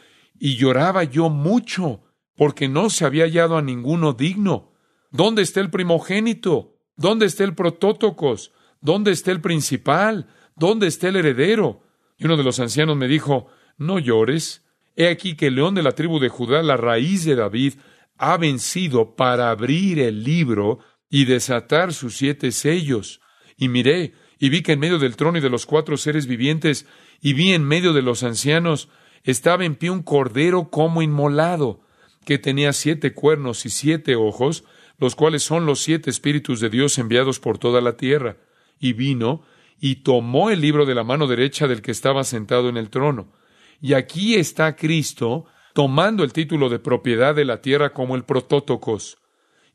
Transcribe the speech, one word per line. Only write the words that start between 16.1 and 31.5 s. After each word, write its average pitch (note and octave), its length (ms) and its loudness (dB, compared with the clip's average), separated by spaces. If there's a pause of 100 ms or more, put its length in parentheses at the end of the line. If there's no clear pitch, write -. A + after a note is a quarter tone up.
de C3 120 2
Judá, B2 320 0
la C#3+ 160 2
raíz B2 480 0
de C#3+ 100 2
David, A#2 380 0 (420)
ha E3 220 0
vencido C#3+ 760 0
para B2 360 2
abrir D3 500 0
el A2 240 -2
libro A#2+ 540 0 (320)
y C#3 160 4
desatar C3 680 0
sus B2 240 -10
siete C#3 340 -2
sellos". C#3+ 720 -2 (380)
Y C3 100 0
miré, B2+ 460 2 (240)
y C#3 120 0
vi E3 120 0
que E3 100 0
en C#3+ 80 0
medio E3+ 180 0
del C3 180 0
trono E3 220 0
y - 20 -2
de C3+ 80 0
los A#2+ 160 -2
cuatro D3+ 320 0
seres D3+ 300 -2
vivientes, C#3+ 600 -2 (360)
y C#3+ 100 2
vi F3 200 2
en D#3+ 120 2
medio E3 300 2
de C#3 80 2
los B2 200 -2
ancianos, D3 680 -2 (320)
estaba E3+ 420 0
en D#3 120 -2
pie E3 140 -4
un F#3 120 -4
cordero D3 680 0
como E3 300 0
inmolado, D3 800 0 (460)